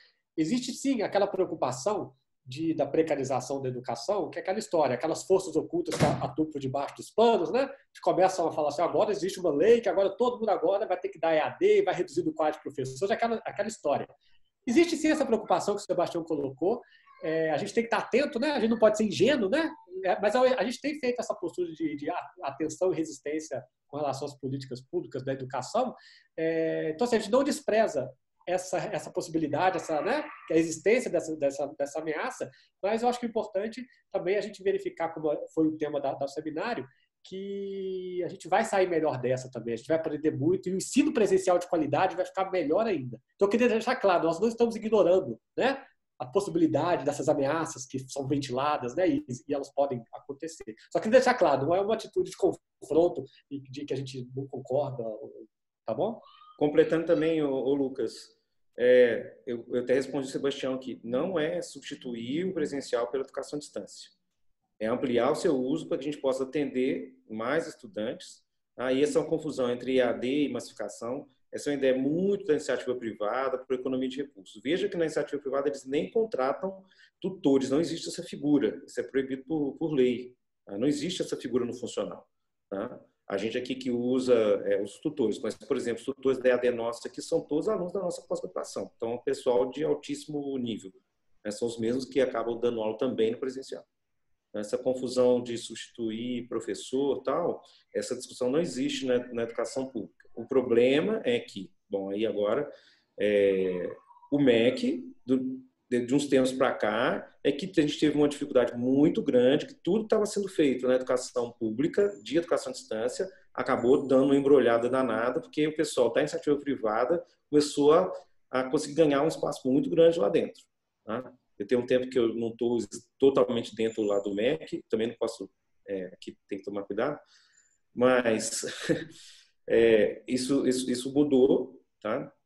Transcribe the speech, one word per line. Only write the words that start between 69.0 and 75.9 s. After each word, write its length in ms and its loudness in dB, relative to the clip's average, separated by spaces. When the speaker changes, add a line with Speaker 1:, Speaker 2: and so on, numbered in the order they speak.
Speaker 2:
essa 160 2
é 60 4
uma 40 -6
confusão 440 -2
entre 240 -4
E 60 6
A 120 2
D 320 0
e 40 -4
massificação. 800 -8
Essa 200 -4
é 20 0
uma 60 -2
ideia 180 4
muito 480 0
da 80 2
iniciativa 400 -2
privada, 640 -4
por 160 -4
economia 340 -2
de 100 -8
recursos. 440 -12
Veja 260 -2
que 80 -6
na 100 0
iniciativa 360 -4
privada 260 -2
eles 160 -4
nem 280 -4